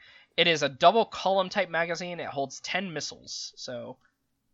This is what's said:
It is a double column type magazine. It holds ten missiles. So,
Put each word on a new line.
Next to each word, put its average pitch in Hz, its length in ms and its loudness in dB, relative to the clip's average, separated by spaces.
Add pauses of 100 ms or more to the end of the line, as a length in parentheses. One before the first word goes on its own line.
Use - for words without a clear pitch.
(360)
It 175 100 6
is 156 160 2
a 139 60 2
double 180 360 6
column 190 440 0
type 185 200 -2
magazine. 170 520 -2
It 123 80 -6
holds 139 320 -6
ten 185 320 -4
missiles. - 640 -10
So, 120 400 -12 (580)